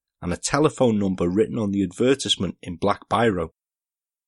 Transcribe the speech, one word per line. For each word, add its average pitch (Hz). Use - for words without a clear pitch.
and 87
a 82
telephone 135
number 95
written 107
on 104
the 101
advertisement 107
in 90
black 101
biro. 98